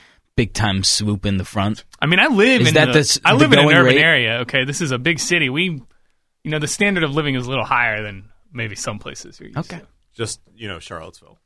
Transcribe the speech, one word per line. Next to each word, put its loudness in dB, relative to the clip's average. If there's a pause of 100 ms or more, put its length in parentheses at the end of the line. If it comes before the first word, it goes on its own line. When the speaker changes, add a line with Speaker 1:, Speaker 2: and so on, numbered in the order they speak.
(360)
Speaker 1:
big 0
time -2
swoop -2
in 0
the -4
front. -4 (160)
Speaker 2:
I -2
mean, 2
I 4
live 4
Speaker 1:
Is 4
Speaker 2:
in 2
Speaker 1:
that 6
Speaker 2:
the, 0
Speaker 1:
the 6
s-, 0
Speaker 2:
I 4
Speaker 1:
the 4
Speaker 2:
live 6
in 6
an 6
Speaker 1:
going 6
Speaker 2:
urban 6
Speaker 1:
rate? 4
Speaker 2:
area, 2
okay? -2
This -6
is -2
a -2
big -2
city. -2
We, -2 (800)
you -8
know, -2
the -6
standard -2
of -2
living -2
is -4
a -10
little -4
higher -2
than -14 (220)
maybe -10
some -10
places -18
you're -20
used -10
Speaker 1:
Okay. -10
Speaker 2:
to. -20 (260)
Speaker 3:
Just, -10 (140)
you -14
know, -10
Charlottesville. -18